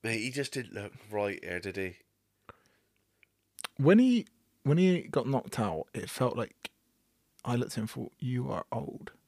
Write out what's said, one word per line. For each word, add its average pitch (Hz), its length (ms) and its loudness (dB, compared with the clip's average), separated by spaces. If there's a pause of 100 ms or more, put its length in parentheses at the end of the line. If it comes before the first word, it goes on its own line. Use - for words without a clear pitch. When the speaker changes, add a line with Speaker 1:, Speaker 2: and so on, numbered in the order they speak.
Speaker 1:
Mate, 113 180 -2
he 123 100 -4
just 135 220 -6
didn't 123 220 -8
look 104 180 -8 (180)
right 104 320 -2
here, 90 180 -6
did 95 160 -6
he? 95 200 -4 (1800)
Speaker 2:
When 165 220 8
he, 247 280 6 (360)
when 147 160 4
he 185 240 4
got 120 240 -2
knocked 135 320 -2
out, 85 360 -2
it - 160 -6
felt - 260 0
like - 340 -8 (720)
I 123 120 0
looked - 160 0
at - 60 -6
him 110 40 -2
and 110 80 -4
thought, - 280 -10
"You 127 320 -2
are - 200 -6
old." - 420 -8 (160)